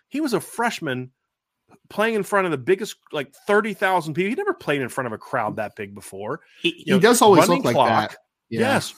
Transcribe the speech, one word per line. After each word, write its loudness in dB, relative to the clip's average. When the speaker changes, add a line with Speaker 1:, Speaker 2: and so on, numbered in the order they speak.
Speaker 1:
he -6
was -2
a 0
freshman -6
playing -2
in -2
front 0
of -2
the -2
biggest, -2
like, -8
thirty 2
thousand -2
people. 0
He -4
never -4
played -4
in -4
front -6
of -8
a -8
crowd -4
that -8
big -12
before. -12
Speaker 2:
He, 0
Speaker 1:
You -6
Speaker 2:
he -8
Speaker 1:
know, 4
Speaker 2:
does 6
always 8
Speaker 1:
running 4
Speaker 2:
look -2
like 2
Speaker 1:
clock. 2
Speaker 2:
that. -20
Yeah. -4
Speaker 1:
Yes, -2